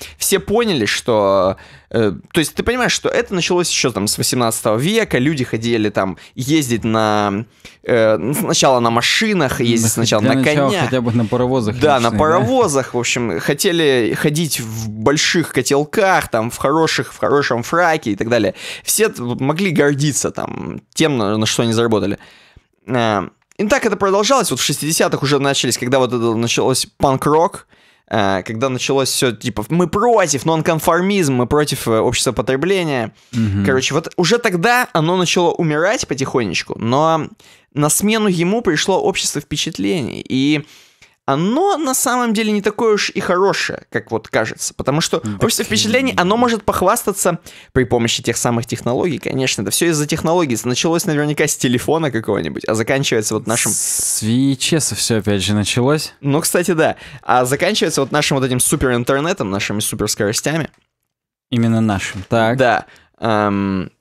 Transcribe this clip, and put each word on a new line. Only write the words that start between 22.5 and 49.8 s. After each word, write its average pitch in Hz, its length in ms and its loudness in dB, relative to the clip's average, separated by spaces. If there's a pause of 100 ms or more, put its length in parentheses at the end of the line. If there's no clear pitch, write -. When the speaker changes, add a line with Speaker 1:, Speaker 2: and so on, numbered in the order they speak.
Speaker 1:
Э, 110 420 0 (300)
и 208 100 -2
так 269 180 2
это 196 100 -2
продолжалось, 202 540 2
вот 127 100 -2
в - 20 -4
шестидесятых 151 600 -2
уже 139 160 2
начались, 135 400 0
когда 127 200 0
вот 127 140 2
это 117 220 0
началось 117 520 0 (120)
панк-рок, 151 680 2 (420)
э, 98 380 0
когда 113 220 -2
началось 131 420 0
всё, 123 220 0
типа, 107 360 -6
мы 175 200 2
против 202 580 2
нонконформизма, 165 880 2
мы 123 100 2
против, 147 420 0
э, 110 120 4
общества 120 320 0
потребления. 135 800 0 (200)
Speaker 2:
Мгм. 101 340 0
Speaker 1:
Короче, 131 280 2
вот - 220 -2
уже 180 220 2
тогда 226 560 2
оно 170 220 2
начало 175 360 2
умирать 175 560 0
потихонечку, 127 680 -2
но 147 500 2 (460)
на 147 140 2
смену 214 400 0
ему 180 340 0
пришло 180 400 0
общество - 380 -2
впечатлений, 160 880 -4
и 143 340 2 (640)
оно 247 520 0
на 262 160 -2
самом 240 400 0
деле 214 180 0
не 208 100 0
такое 220 320 0
уж - 160 -2
и - 100 -8
хорошее, - 720 0
как 113 220 -6
вот 110 160 -4
кажется, - 460 -4
потому 147 260 -2
что - 200 -2
Speaker 2:
Так 107 220 -6
Speaker 1:
общество 226 220 0
впечатлений, 220 520 0
оно 185 200 2
может 233 280 2
похвастаться 190 760 0 (340)
при 127 120 2
помощи 113 380 0
тех 117 140 -2
самых 120 300 0
технологий, 127 520 -2
конечно, 127 440 -4
это 104 80 -4
всё - 160 0